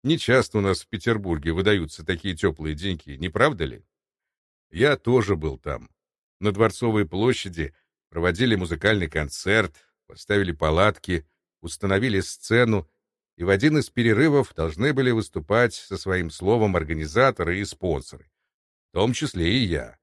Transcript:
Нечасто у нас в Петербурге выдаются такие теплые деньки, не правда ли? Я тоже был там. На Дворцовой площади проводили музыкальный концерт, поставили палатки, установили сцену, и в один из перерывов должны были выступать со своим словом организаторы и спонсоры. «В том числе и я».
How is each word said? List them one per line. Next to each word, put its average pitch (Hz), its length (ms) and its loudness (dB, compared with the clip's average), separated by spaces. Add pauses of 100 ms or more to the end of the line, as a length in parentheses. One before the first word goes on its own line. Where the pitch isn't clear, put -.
Нечасто 127 540 2
у 104 40 2
нас 98 200 0
в - 60 -20
Петербурге 92 640 -2
выдаются 92 520 0
такие 90 300 -4
теплые 78 400 -2
деньки, 80 420 -8
не 85 120 -6
правда 117 340 0
ли? 62 220 -8 (840)
Я 127 260 2
тоже 117 400 2
был 76 200 -6
там. 65 320 -10 (520)
На 101 100 0
Дворцовой 107 560 0
площади 95 680 -2 (360)
проводили 90 460 0
музыкальный 90 520 0
концерт, 90 680 -2 (320)
поставили 101 460 -2
палатки, 82 760 0 (360)
установили 98 580 0
сцену, 113 720 0 (480)
и 87 80 -6
в 92 40 2
один 131 280 4
из 131 120 0
перерывов 123 640 2
должны 82 380 -2
были 131 200 2
выступать 110 640 0
со - 220 -10
своим 92 320 -2
словом 104 460 2
организаторы 82 840 0
и 104 40 -4
спонсоры. - 680 -8 (600)
«В - 20 -20
том 113 200 0
числе 98 440 -2
и 131 60 0
я». 71 400 -4